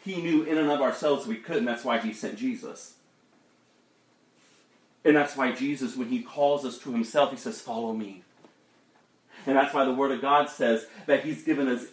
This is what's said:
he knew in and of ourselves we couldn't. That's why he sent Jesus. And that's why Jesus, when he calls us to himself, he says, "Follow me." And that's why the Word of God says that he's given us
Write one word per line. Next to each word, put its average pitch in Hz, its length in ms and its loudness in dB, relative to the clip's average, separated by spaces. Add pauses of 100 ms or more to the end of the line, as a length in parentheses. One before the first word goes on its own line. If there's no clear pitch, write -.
he 185 180 -6
knew 160 220 2
in 156 140 0
and 147 140 2
of 143 100 2
ourselves 135 460 0
we 113 80 -4
couldn't. 131 300 -2
That's 117 180 -4
why 117 160 0
he 110 140 -4
sent 104 240 -10
Jesus. - 560 -6 (2000)
And 151 120 8
that's 147 200 2
why 131 160 0
Jesus, 127 460 -4
when 123 100 -4
he 120 140 -2
calls 143 440 0
us 117 140 -8
to 139 140 -10
himself, 127 380 2
he 127 60 -10
says, 113 220 -8
"Follow 113 320 -6
me." 98 320 -8 (1200)
And 135 120 4
that's 135 160 4
why 139 100 4
the 131 100 2
Word 135 200 2
of 117 80 -6
God 143 280 4
says 117 380 0 (180)
that 143 200 4
he's 156 180 -6
given 143 240 2
us 120 260 -2